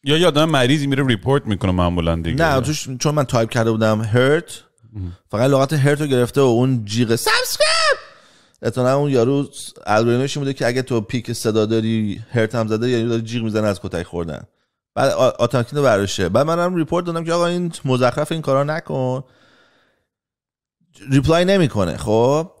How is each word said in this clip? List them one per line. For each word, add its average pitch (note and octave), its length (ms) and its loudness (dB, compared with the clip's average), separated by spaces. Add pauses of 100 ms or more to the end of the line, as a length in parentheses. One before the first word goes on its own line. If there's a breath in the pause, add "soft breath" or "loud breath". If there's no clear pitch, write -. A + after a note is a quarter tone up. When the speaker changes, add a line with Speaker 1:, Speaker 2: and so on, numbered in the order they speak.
Speaker 1:
یا E3 140 2
یه F3+ 80 4
آدم D3+ 180 4
مریضی C#3+ 420 2
میره C#3 200 0
ریپورت C3 400 0
می‌کنه G2+ 260 -2
معمولاً F2 440 0
دیگه. E2 280 -2
Speaker 2:
نه، C#3 160 2
توش D3 280 -6 (100)
چون D3+ 160 0
من D3 100 0
تایپ A2+ 260 0
کرده A#2 200 0
بودم A2 300 2
هرت، B2+ 640 0 (300)
Speaker 1:
مهم. F#2 200 -10 (180)
Speaker 2:
فقط B2 200 0
لغت C3+ 220 2
هرت C#3+ 280 2
رو D#3 60 -2
گرفته B2 340 0
و C#3 40 6
اون B2 400 2
جیغ G#2+ 240 0
سابسکرایب. C#5+ 920 0 (640 soft breath)
احتمالاً B2+ 340 0
اون C#3+ 140 0
یارو C3+ 380 2 (380)
الگوریتمش A#2+ 500 0
این C#3+ 80 -6
بوده C3+ 100 -4
که C3 120 -4
اگه B2 160 0
تو B2 180 -2
پیک A#2 320 -6
صدا A2 340 0
داری، A2 640 -2
هرت A2 240 0
هم A2+ 120 0
زده، A2 220 0
یعنی A#2 200 0
داره A#2 140 -2
جیغ A2+ 200 -6
می‌زنه A2 240 -2
از G2+ 140 -2
کتک F2 220 -6
خوردن. E2+ 420 -8 (500)
بعد C3 160 0
آ-، A#2+ 340 2
اتاکین B2 340 -2
رو C#3+ 60 0
برداشته. G2 440 2
بعد A#2+ 180 2
منم F3 300 -2
ریپورت E3+ 280 -2
دادم E3 200 -6
که E3 80 -4
آقا E3+ 140 0
این F3 260 -2 (120)
مزخرف، B2+ 480 0
این D#3+ 100 -6
کارا C#3 220 0
نکن. C#3 600 -4 (1900 soft breath)
ریپلای D3 340 4
نمی‌کنه. C#3 520 2
خب C3 540 2 (100)